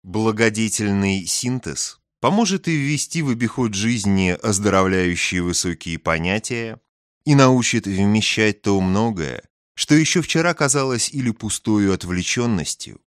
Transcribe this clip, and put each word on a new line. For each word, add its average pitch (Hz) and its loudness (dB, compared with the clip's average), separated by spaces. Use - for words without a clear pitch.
Благодетельный 107 0
синтез - -6
поможет 190 0
и 165 0
ввести 147 -4
в 135 -2
обиход 117 -2
жизни 98 0
оздоровляющие 95 0
высокие 85 -4
понятия 110 -4
и 151 4
научит 127 4
вмещать 104 2
то 101 2
многое, 92 -2
что - 2
ещё 160 4
вчера 165 0
казалось 135 0
или 127 -2
пустою 104 0
отвлечённостью 90 -4